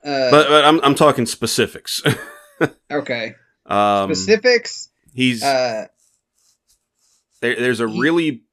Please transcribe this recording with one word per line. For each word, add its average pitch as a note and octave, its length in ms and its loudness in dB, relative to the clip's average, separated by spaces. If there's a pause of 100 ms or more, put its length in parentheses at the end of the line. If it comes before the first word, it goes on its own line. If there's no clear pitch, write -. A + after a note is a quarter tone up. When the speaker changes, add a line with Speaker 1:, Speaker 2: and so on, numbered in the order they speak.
Speaker 1:
Uh, C3+ 300 0
Speaker 2:
But, D3 160 6
but D3+ 160 6
I'm, D#3 180 6
I'm C#3+ 140 2
talking C3+ 300 2
specifics. - 800 -4
<laughs> C#3 40 0 (800)
Speaker 1:
Okay. A#2+ 420 -8 (320)
Speaker 2:
Um, G2+ 480 0
Speaker 1:
Specifics? A3 760 -2 (260)
Speaker 2:
he's, B2 260 -2
Speaker 1:
Uh, B2+ 460 -2 (1500)
Speaker 2:
there, A#2+ 160 -2
there's A#2+ 240 -2
a A2+ 100 -2
Speaker 1:
he A2 100 -6
Speaker 2:
really D#3 540 -2